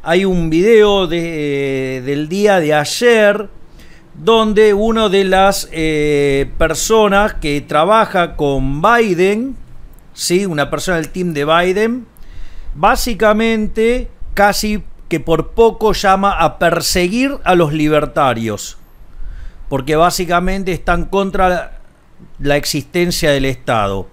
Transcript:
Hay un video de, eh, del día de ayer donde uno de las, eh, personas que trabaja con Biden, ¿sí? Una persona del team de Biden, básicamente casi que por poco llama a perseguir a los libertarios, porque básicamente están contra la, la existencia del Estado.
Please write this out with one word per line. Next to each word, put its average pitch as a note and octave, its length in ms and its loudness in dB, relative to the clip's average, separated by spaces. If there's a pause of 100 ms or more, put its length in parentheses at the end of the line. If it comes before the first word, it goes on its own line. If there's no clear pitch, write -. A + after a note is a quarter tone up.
Hay F3+ 220 2
un F3 260 0
video G3+ 560 4
de, C#3+ 920 -4
eh, - 40 -8
del C#3+ 260 -4
día G3 300 2
de D3+ 160 2
ayer G#3 720 2 (680)
donde G#3+ 600 4
uno A3 340 0
de G3 160 2
las, F#3+ 460 2
eh, D3 880 0
personas G3+ 760 2
que D3 260 -4
trabaja F3 760 0
con C#3 460 -2
Biden, A3 760 2 (560)
¿sí? F#3 320 -2
Una D3 260 -2
persona E3+ 260 -2
del D#3+ 140 -6
team F3+ 220 -4
de C#3+ 120 -2
Biden, F#3 600 0 (680)
básicamente A3 1400 0 (240)
casi G3+ 480 0 (260)
que D#3+ 120 -2
por D#3+ 320 -2
poco A3 400 2
llama G3 400 2
a D#3 260 0
perseguir F#3 840 0
a F#3 100 4
los D#3+ 180 2
libertarios, D3 1040 -2 (920)
porque C#3 280 -2
básicamente F3+ 760 0
están E3+ 340 -2
contra G3 420 0
la, E3+ 240 -2 (680)
la C#3+ 180 0
existencia D#3+ 720 -2
del C#3 140 2
Estado. G#2+ 680 -2